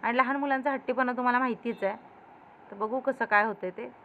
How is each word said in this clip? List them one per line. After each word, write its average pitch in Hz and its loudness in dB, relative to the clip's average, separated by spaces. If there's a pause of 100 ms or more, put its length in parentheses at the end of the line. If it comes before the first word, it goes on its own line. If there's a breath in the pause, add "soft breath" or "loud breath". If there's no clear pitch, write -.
आणि 233 2
लहान 262 2
मुलांचा 277 0
हट्टीपणा 254 -2
तुम्हाला 247 2
माहितीच 233 -2
आहे. 190 0 (720)
तर 202 -14
बघू 214 -2
कसं 254 -2
काय 208 4
होतंय 196 -2
ते. 240 -12 (120)